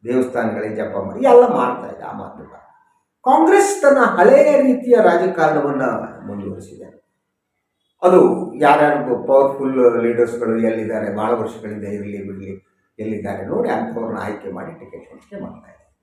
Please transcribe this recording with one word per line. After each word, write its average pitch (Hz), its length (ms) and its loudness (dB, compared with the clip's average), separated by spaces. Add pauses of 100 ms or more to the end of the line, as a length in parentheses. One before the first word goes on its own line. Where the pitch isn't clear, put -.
ದೇವಸ್ಥಾನಗಳಿಗೆ 113 680 -2
ಜಪ 98 240 -6
ಮಾಡಿ - 260 -8
ಎಲ್ಲ 240 320 6
ಮಾಡ್ತಾ - 400 -6
ಇದೆ - 60 -20
ಆಮ್ - 180 -12
ಆದ್ಮಿ - 260 -18
ಪಾರ್ಟಿ. - 180 -20 (600)
ಕಾಂಗ್ರೆಸ್ 339 580 4
ತನ್ನ 277 160 6
ಹಳೆಯ 262 640 4
ರೀತಿಯ 247 400 2
ರಾಜಕಾರಣವನ್ನ 151 800 0 (440)
ಮುಂದುವರಿಸಿದೆ. 98 800 -14 (960)
ಅದು - 520 2
ಯಾರ್ಯಾರು 139 720 0
ಪವರ್‌ಫುಲ್ 131 760 2
ಲೀಡರ್ಸ್‌ಗಳು 117 560 -2
ಎಲ್ಲಿದ್ದಾರೆ, 110 580 -4
ಬಹಳ 107 160 -2
ವರ್ಷಗಳಿಂದ 107 520 -8
ಇರಲಿ 101 420 -10
ಬಿಡಲಿ, 95 400 -16 (320)
ಎಲ್ಲಿದ್ದಾರೆ 107 480 -10
ನೋಡಿ, - 220 -4
ಅಂಥವ್ರನ್ನ 113 540 -6
ಆಯ್ಕೆ 101 300 -10
ಮಾಡಿ - 200 -14
ಟಿಕೆಟ್ - 400 -20
ಹಂಚಿಕೆ - 300 -18
ಮಾಡ್ತಾ - 280 -18
ಇದೆ. - 320 -20